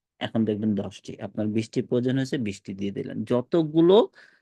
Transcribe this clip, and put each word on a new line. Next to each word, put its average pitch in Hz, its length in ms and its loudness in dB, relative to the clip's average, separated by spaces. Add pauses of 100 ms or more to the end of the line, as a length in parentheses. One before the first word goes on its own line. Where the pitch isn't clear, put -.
(200)
এখন 120 240 -2
দেখবেন 107 300 0
দশটি। - 460 -8
আপনার 107 260 -6
বিশটি 110 360 -2
প্রয়োজন 123 340 0
হয়েছে, 135 220 -2
বিশটি 104 360 -6
দিয়ে 101 180 -6
দিলেন। 101 320 -8
যতগুলো 160 720 4 (460)